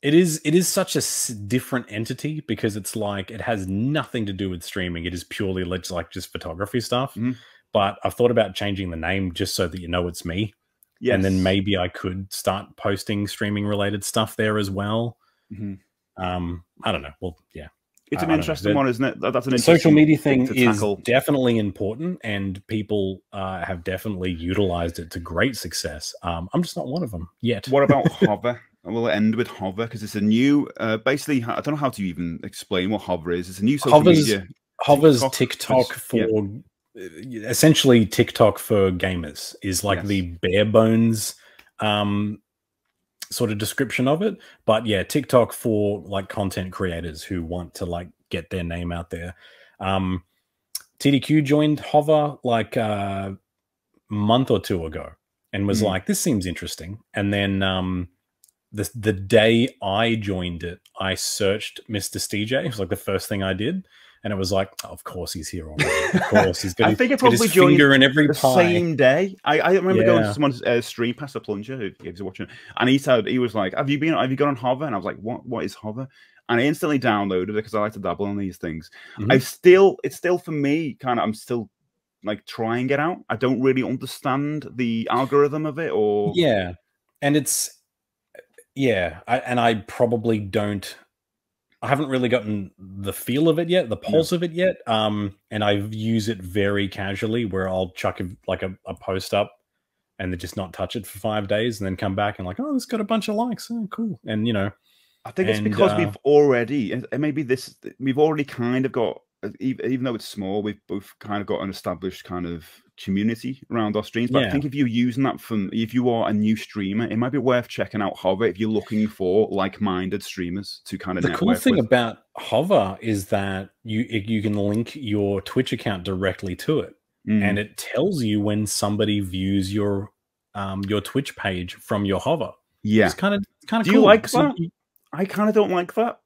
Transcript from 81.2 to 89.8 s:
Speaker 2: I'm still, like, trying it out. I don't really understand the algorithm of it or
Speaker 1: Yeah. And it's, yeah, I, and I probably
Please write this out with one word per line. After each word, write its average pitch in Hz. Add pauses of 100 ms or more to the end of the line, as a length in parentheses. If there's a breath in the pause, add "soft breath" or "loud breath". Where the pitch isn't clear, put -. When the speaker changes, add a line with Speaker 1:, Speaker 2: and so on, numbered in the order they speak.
Speaker 2:
I'm 110
still, 113 (540)
like, 104
trying 117
it 143
out. 156 (120)
I 113
don't 127
really 131
understand 135
the 117
algorithm 143
of 151
it 165
or 131
Speaker 1:
Yeah. 110 (500)
And 143
it's, - (1040)
yeah, 95
I, 123
and 123
I 117
probably 113